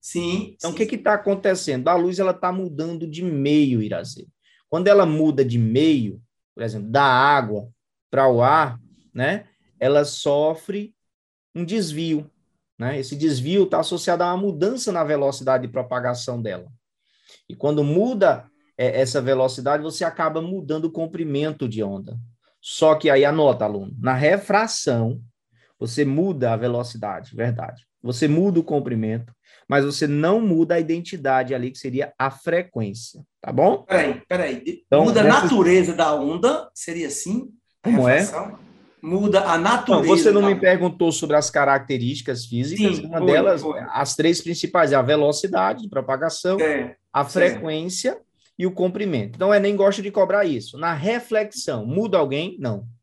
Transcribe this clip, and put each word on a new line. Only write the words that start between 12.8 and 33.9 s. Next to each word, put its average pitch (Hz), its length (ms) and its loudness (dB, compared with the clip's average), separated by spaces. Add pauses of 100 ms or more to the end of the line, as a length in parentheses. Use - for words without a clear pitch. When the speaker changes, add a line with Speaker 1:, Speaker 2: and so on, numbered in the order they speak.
Speaker 2:
Esse 135 180 -8
desvio 151 500 2
tá 170 140 0
associado 175 440 -2
a - 100 0
uma - 80 -2
mudança 202 500 -2
na 170 120 0
velocidade 135 640 0
de 120 60 -10
propagação 123 680 -4
dela. 92 240 -8 (840)
E - 80 -16
quando 147 260 0
muda, 175 640 2 (320)
é, 123 240 0
essa 131 220 0
velocidade, 131 600 0
você 160 220 -8
acaba 160 380 -4
mudando 160 440 -6
o 160 60 -4
comprimento 156 760 -6
de 110 160 -6
onda. 98 360 -8 (420)
Só - 340 2
que - 140 0
aí, 139 160 6
anota, 143 400 2
aluno, 104 360 -6
na 123 140 0
refração, 143 1040 0 (580)
você 117 260 -2
muda 139 480 0
a 113 40 0
velocidade, 113 800 -6
verdade. 117 520 -6 (160)
Você 123 260 -2
muda 170 320 2
o 160 40 -2
comprimento, 117 680 -4 (360)
mas 139 160 2
você 143 220 -2
não 156 340 2
muda 170 340 2
a 170 60 2
identidade 143 720 -2
ali, 123 160 -4
que 131 80 -18
seria 135 400 -6
a 135 120 -2
frequência, 127 920 -6 (180)
tá - 120 -10
bom? 170 300 2
Speaker 1:
Peraí, 160 460 0